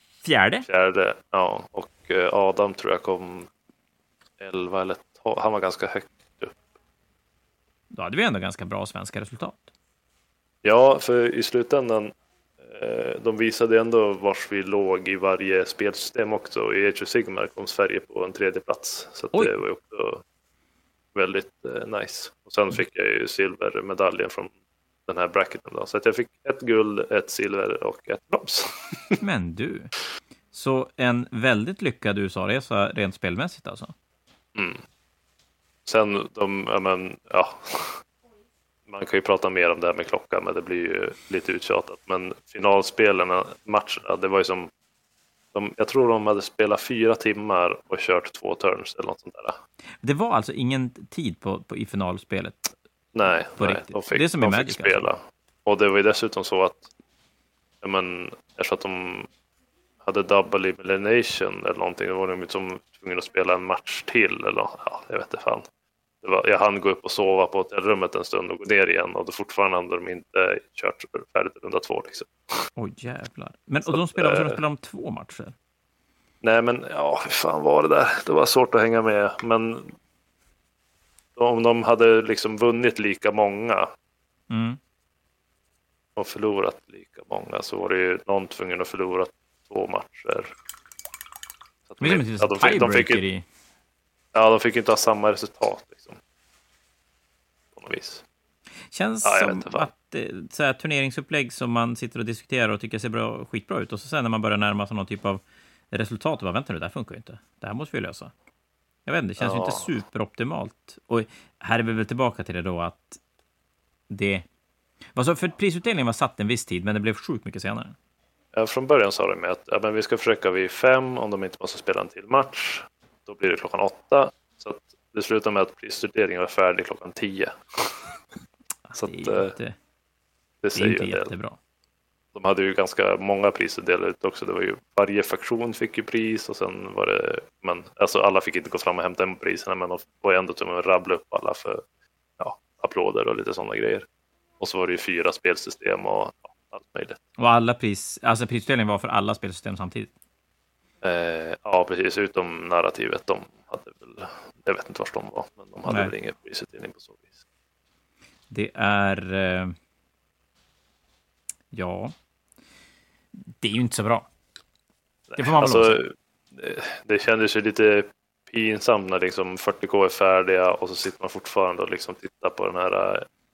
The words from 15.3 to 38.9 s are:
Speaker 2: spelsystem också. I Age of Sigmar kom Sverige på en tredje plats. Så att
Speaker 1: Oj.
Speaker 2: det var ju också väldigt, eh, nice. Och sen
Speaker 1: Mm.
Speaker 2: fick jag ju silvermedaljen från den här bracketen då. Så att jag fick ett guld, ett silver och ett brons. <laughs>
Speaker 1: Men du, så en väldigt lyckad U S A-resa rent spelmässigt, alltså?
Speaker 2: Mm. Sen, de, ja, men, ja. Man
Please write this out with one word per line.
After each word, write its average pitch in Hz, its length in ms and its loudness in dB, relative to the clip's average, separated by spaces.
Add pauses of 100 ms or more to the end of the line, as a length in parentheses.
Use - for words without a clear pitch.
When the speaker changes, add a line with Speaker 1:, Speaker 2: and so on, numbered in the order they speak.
Speaker 2:
spelsystem 107 640 -4
också. 107 420 -4
I 98 140 2
Age 98 140 -2
of 95 60 -6
Sigmar 104 380 -2
kom 101 200 -12
Sverige 98 340 0
på 101 240 -6
en 95 80 -6
tredje 92 280 -2
plats. - 520 -8
Så - 140 -10
att - 80 -6
Speaker 1:
Oj. 220 120 2
Speaker 2:
det 52 100 0
var 50 100 -4
ju - 60 -4
också - 500 -6 (920)
väldigt, 95 500 -2
eh, 117 220 -8 (140)
nice. - 300 -10 (140)
Och - 80 -20
sen 104 100 2
Speaker 1:
Mm. 95 120 0
Speaker 2:
fick 90 180 0
jag 95 140 0
ju 53 220 2
silvermedaljen 95 1040 -2
från - 180 -10 (580)
den 90 100 -6
här 87 120 0
bracketen - 460 -2
då. - 120 -6
Så - 100 -4
att 107 100 -2
jag 110 100 4
fick 120 120 -2 (200)
ett - 120 -6
guld, 110 400 2 (120)
ett 104 180 0
silver 98 540 -4
och - 240 -6
ett - 200 -8
brons. - 380 -2 (280)
<laughs> - 260 -2
Speaker 1:
Men 98 340 -2
du, 117 280 -6 (680)
så 131 460 -2
en 123 340 2
väldigt 123 520 0
lyckad 107 360 -2
U 98 80 0
S 92 100 -10
A-resa 101 520 0
rent 98 260 -2
spelmässigt, 95 520 -6
alltså? - 280 -14 (640)
Speaker 2:
Mm. 90 180 -6 (1120)
Sen, 104 440 2
de, 98 360 -2
ja, 101 120 0
men, 92 360 -2 (140)
ja. - 180 4 (1400)
Man 98 200 -10